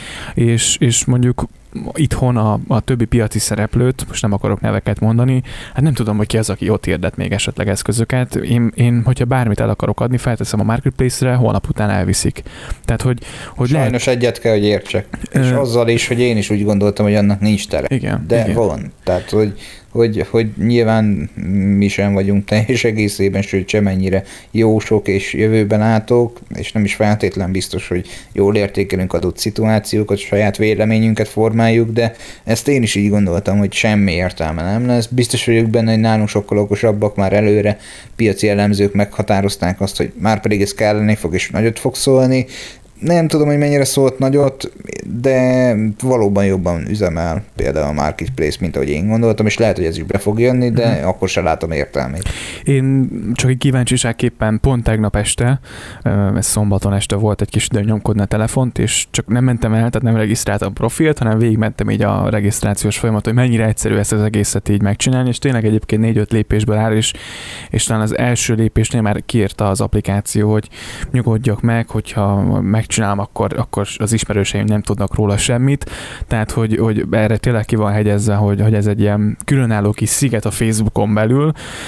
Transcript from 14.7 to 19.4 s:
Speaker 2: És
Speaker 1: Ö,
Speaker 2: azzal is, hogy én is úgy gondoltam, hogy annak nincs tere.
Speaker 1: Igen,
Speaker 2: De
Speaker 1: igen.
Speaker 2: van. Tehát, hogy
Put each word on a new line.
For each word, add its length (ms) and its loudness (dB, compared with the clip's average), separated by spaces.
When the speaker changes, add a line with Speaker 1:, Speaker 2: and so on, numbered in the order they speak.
Speaker 2:
És 200 2
Speaker 1:
Ö, 80 2
Speaker 2:
azzal 280 2
is, 200 2
hogy 120 0
én 180 2
is 120 0
úgy 140 0
gondoltam, 420 2
hogy 100 4
annak 240 2
nincs 280 0
tere. 220 -2
Speaker 1:
Igen, 380 -2
Speaker 2:
De 160 2
Speaker 1:
igen. 120 0
Speaker 2:
van. 360 -2
Tehát, 260 -2
hogy 240 2